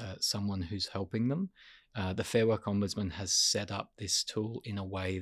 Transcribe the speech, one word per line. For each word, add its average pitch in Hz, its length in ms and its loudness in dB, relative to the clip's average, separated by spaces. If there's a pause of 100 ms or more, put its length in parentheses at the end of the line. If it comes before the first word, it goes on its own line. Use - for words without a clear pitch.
uh, 101 200 -8
someone 101 420 0
who's 95 240 -4
helping 110 420 -2
them. 180 220 0 (460)
Uh, 95 160 0
the 95 120 -2
Fair 113 220 4
Work 110 180 2
Ombudsman 101 480 0
has 90 200 -4
set - 400 2
up 98 260 -4
this - 240 0
tool 110 420 -4
in 104 140 -4
a 98 60 -4
way 95 380 -2